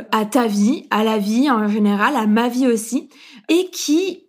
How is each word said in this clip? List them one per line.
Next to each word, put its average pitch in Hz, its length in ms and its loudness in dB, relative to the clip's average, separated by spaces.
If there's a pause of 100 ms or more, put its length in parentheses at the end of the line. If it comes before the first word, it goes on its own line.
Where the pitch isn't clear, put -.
(120)
à 220 140 0
ta 240 200 0
vie, 208 460 0
à 214 120 2
la 220 140 0
vie 220 320 0
en 214 180 2
général, 208 480 0
à 220 120 0
ma 226 220 2
vie 254 180 0
aussi, 233 420 -2 (380)
et 359 240 0
qui 349 580 -4